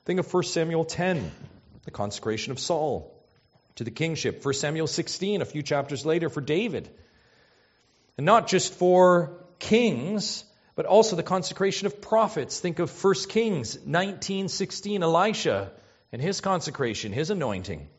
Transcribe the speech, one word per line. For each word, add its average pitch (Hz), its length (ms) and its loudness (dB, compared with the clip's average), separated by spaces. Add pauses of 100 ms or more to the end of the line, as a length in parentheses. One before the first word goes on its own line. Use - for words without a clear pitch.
Think 180 160 0
of 170 80 -2
First 180 260 0
Samuel 165 300 0
ten, 160 480 -2 (540)
the - 60 -14
consecration 107 600 -4
of 123 80 -6
Saul 147 560 -4 (600)
to 117 100 -8
the 113 40 -6
kingship. 151 540 -4
First 139 160 0
Samuel 156 280 -2
sixteen, 190 540 -2
a 131 40 -2
few 151 180 -8
chapters 139 420 -2
later, 165 220 2
for 151 140 -4
David. 151 480 -2 (1300)
And 135 80 -4
not 214 220 6
just - 260 2
for 180 720 6 (140)
kings, 202 840 0 (320)
but 160 100 -4
also 214 300 6
the 165 80 -2
consecration 190 640 -2
of 196 140 -6
prophets. 208 580 0
Think 175 200 -4
of 175 120 -2
First - 380 0
Kings 196 560 -2
nineteen 190 640 -2
sixteen, 202 540 -4
Elisha 165 680 2 (400)
and 117 100 -8
his 185 200 -2
consecration, 127 720 -2
his 156 160 -2
anointing. 95 580 -4 (120)